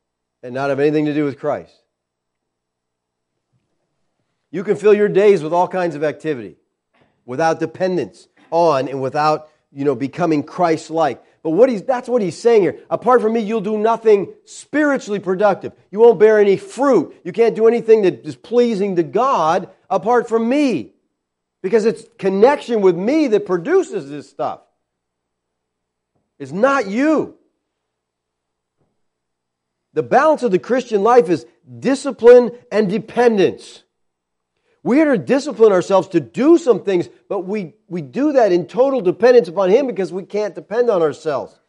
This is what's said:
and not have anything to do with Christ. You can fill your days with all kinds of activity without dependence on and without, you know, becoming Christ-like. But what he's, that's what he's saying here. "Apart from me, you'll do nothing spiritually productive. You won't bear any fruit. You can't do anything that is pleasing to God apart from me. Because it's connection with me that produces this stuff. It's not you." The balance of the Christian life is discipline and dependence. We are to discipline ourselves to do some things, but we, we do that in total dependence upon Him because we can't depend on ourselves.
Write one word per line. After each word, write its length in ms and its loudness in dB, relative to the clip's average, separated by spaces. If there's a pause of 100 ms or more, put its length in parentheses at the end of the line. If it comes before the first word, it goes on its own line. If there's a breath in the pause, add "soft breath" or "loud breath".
(420)
and 120 -14
not 160 -4
have 100 -4
anything 280 0
to 60 -4
do 120 -2
with 120 -8
Christ. 380 -8 (2750)
You 140 -8
can 140 -2
fill 160 4
your 160 2
days 340 2
with 80 -8
all 160 0
kinds 280 -4
of 100 -4
activity 500 -8 (680)
without 340 -2
dependence 720 -6 (200)
on 380 0
and 140 -8
without, 480 -2 (240 soft breath)
you 100 -10
know, 120 0
becoming 480 -4
Christ-like. 760 -4 (220 soft breath)
But 80 -6
what 180 4
he's, 140 -6
that's 260 -6
what 140 0
he's 140 -6
saying 260 4
here. 160 -2 (100)
"Apart 320 2
from 120 -2
me, 60 -2
you'll 220 -4
do 160 -4
nothing 560 0 (120)
spiritually 720 -4
productive. 540 -2 (180)
You 80 -4
won't 180 6
bear 220 6
any 180 4
fruit. 680 -2
You 80 -10
can't 240 0
do 120 2
anything 340 4
that 240 -2
is 100 -12
pleasing 600 -2
to 80 0
God 680 -2 (180 soft breath)
apart 400 0
from 220 -2
me. 440 -2 (680)
Because 240 0
it's 180 -4 (140)
connection 640 0
with 140 4
me 320 0
that 180 -2
produces 640 -4
this 180 -16
stuff. 340 -10 (1800)
It's 120 -14
not 360 -8
you." 500 -6 (2500)
The 100 -4
balance 380 2
of 100 -2
the 80 2
Christian 440 -2
life 260 4
is 160 -2 (340 soft breath)
discipline 800 4 (140 loud breath)
and 180 0
dependence. 960 -2 (1000)
We 180 2
are 140 2
to 20 2
discipline 540 2
ourselves 380 2
to 100 -2
do 400 2
some 240 0
things, 260 -2 (180 soft breath)
but 120 -6
we, 340 -8 (140)
we 160 -8
do 300 -4
that 180 2
in 160 0
total 340 0
dependence 460 2
upon 240 -2
Him 160 2
because 260 -6
we 80 -10
can't 320 -8
depend 380 -4
on 100 0
ourselves. 680 -4